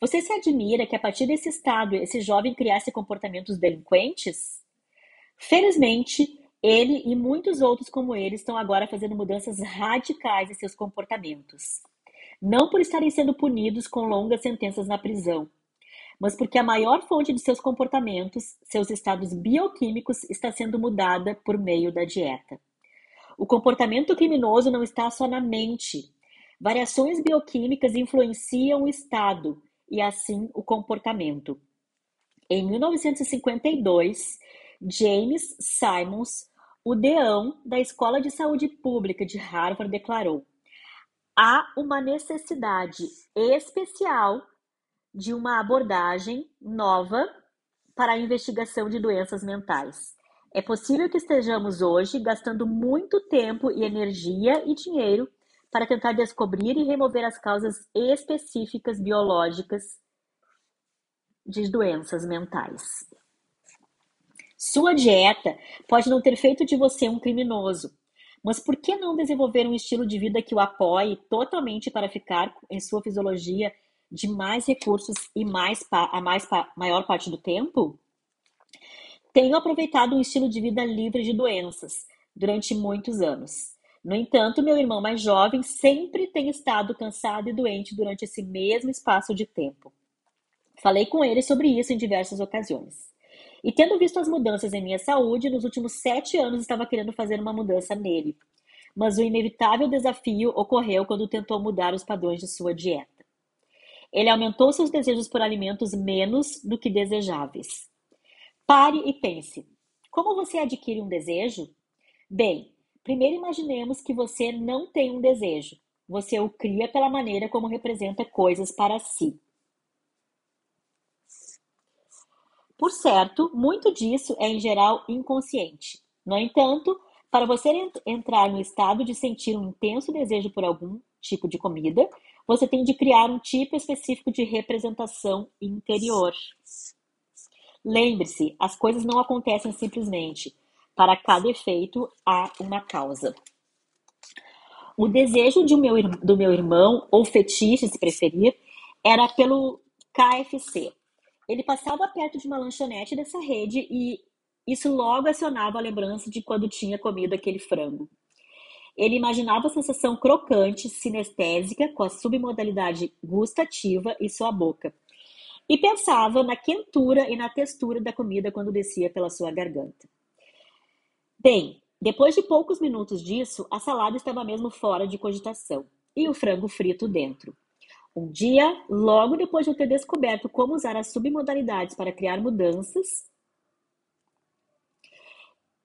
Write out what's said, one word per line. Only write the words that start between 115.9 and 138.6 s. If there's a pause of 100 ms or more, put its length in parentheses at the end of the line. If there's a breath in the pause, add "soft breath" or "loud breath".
Você
o
cria
pela
maneira
como
representa
coisas
para
si. (3500)
Por
certo,
muito
disso
é,
em
geral,
inconsciente. (240)
No
entanto, (320 soft breath)
para
você
en-, (140)
entrar
no
estado
de
sentir
um
intenso
desejo
por
algum (220)
tipo
de
comida, (380 loud breath)
você
tem
de
criar
um
tipo
específico
de
representação (140)
interior. (1500 soft breath)
Lembre-se,
as